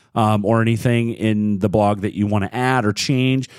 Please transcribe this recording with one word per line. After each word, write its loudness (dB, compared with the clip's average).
um, 2
or 2
anything 0
in 0
the 0
blog 2
that -6
you 0
wanna -2
add 0
or 2
change, -2